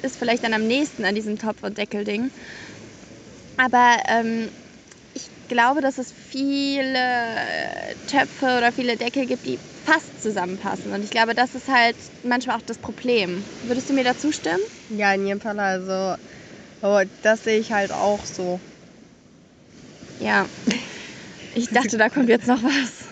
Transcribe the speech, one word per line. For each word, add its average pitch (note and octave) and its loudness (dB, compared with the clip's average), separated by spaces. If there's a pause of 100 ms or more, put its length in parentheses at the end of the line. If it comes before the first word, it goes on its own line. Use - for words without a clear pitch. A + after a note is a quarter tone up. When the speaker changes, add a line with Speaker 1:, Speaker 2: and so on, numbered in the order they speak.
Speaker 1:
ist C4 -4
vielleicht A#3+ 0
dann A3+ -2
am A3 2
nächsten B3+ 0
an G3 2
diesem G#3+ -4
Topf- G#3+ -6
und G#3 -6
Deckel-Ding. G#3 -4 (1300)
Aber, B3 6 (120)
ähm, A3+ 0 (680)
ich - -12 (200)
glaube, B3 4
dass C4+ 0
es B3+ -8
viele C#4 -2 (1080)
Töpfe - 0 (120)
oder A#3+ 4
viele B3 0
Deckel A#3+ -2
gibt, B3 -4
die - -2 (280)
fast D#4+ 2
zusammenpassen. G3 -4
Und G3+ -4
ich G#3 -10
glaube, A3+ 2
das B3 0
ist B3+ -10
halt A#3 4 (300)
manchmal A#3+ 0
auch A3 -8
das A#3 -8
Problem. G3+ 0 (220)
Würdest B3 -2
du C#4 2
mir C4 4
da B3 2
zustimmen? D#4+ 0 (340)
Speaker 2:
Ja, G3+ 4
in G3 0
jedem G3 -2
Fall. G#3 -6
Also, F#3+ -2 (680)
oh, G3+ 6 (220)
das A3 4
sehe A3 2
ich A3 -2
halt G3+ 0
auch G3+ 0
so. F3+ -4 (1600)
Speaker 1:
Ja. G#3 2 (1120)
Ich A#3 -2
dachte, A#3 2
da G#3+ 6
kommt B3+ 2
jetzt A#3+ 4
noch B3 4
was. C#4 0